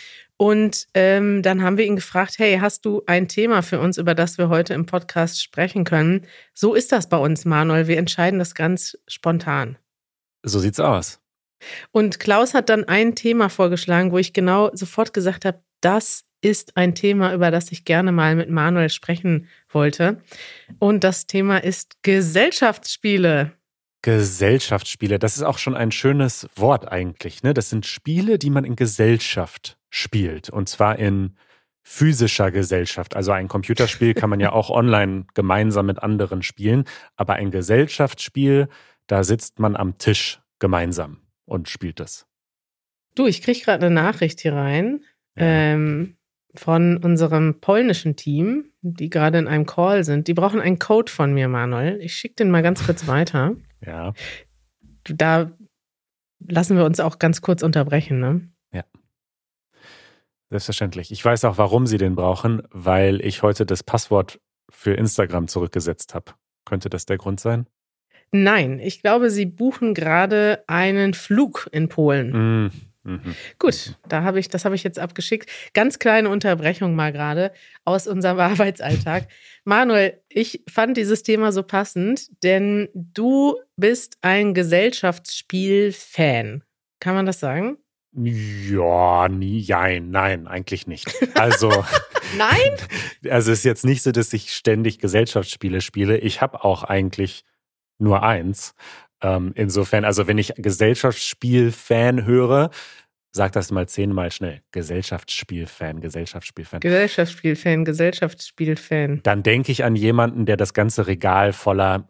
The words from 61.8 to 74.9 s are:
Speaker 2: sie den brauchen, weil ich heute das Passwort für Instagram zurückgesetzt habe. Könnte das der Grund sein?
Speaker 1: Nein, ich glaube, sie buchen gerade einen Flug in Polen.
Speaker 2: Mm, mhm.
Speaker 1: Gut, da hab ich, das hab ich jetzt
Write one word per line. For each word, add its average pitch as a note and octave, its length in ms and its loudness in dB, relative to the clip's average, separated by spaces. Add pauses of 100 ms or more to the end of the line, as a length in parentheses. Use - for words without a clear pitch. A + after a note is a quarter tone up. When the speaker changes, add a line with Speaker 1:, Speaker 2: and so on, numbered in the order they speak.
Speaker 2:
sie G#2+ 100 0
den F#2 180 0
brauchen, F#2 560 0
weil F#2+ 540 2
ich G2+ 160 -4
heute G#2 240 2
das - 180 -4
Passwort - 580 -2 (280)
für - 240 -4
Instagram F2+ 540 0
zurückgesetzt E2+ 640 -6
habe. - 200 -12 (320)
Könnte G2 240 -6
das F#2+ 160 -8
der G2 120 -2
Grund G2 220 -6
sein? A#2 280 -4 (640)
Speaker 1:
Nein, G3 480 2
ich C3 220 -10
glaube, A#3+ 300 4
sie G3+ 140 -2
buchen A3 480 -2
gerade G3 760 2
einen F#3+ 460 0
Flug - 580 -2
in D#3+ 160 -2
Polen. A#2+ 800 0
Speaker 2:
Mm, G2 60 -4 (320)
mhm. F2+ 320 -10 (240)
Speaker 1:
Gut, - 380 0 (100)
da D#3+ 160 -2
hab F#3+ 120 -2
ich, F#3+ 140 -2
das F#3 160 -6
hab G3 80 0
ich F#3+ 100 -6
jetzt F3 160 -6